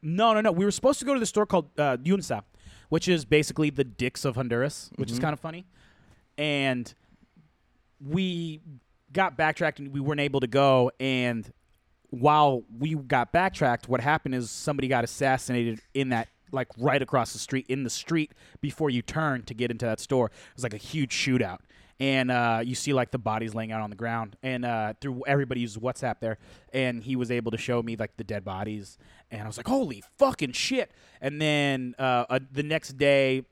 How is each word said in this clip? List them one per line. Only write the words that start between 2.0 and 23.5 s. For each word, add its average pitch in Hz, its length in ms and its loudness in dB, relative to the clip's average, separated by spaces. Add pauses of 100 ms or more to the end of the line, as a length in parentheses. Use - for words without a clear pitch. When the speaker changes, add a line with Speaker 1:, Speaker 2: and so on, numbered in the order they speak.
Speaker 1:
which 165 180 0
is 175 180 4
basically 151 460 4
the 139 140 0
dicks 123 400 -4
of 127 100 0
Honduras, 123 640 -2
which 110 120 -4
is 113 80 -4
Speaker 2:
Mm-hmm. 131 80 0
Speaker 1:
kinda 151 120 0
funny. 165 280 -12 (720)
And 139 560 -2 (1120)
we 170 560 -4 (500)
got 170 260 0
backtracked 156 420 0
and 139 120 -10
we 139 80 -4
weren't 147 200 0
able 139 200 2
to 131 80 -2
go. 131 520 6
And 123 520 0 (580)
while 139 540 6 (140)
we 156 180 -2
got 131 360 0
backtracked, 165 580 2
what 123 120 2
happened 143 340 0
is 120 160 -4
somebody 139 360 -2
got 127 160 2
assassinated 123 800 0 (120)
in 135 160 0
that, 117 180 0 (240)
like, 127 160 -4 (100)
right 135 240 2
across 123 320 0
the 104 60 -12
street, - 300 -4
in 131 140 -2
the 120 60 -4
street 156 420 -2 (300)
before 147 280 -2
you 123 120 0
turn 143 420 -2
to 123 100 -12
get 120 180 -2
into 117 140 -4
that 110 140 -2
store. 127 280 2
It - 280 -12
was, 123 80 -10
like, 113 100 -4
a 104 40 -10
huge 143 360 -4
shootout. 117 460 0 (400)
And, 135 300 0
uh, 117 340 2
you 123 120 -4
see, 139 180 -2
like, 127 160 2
the - 80 -4
bodies 110 380 -4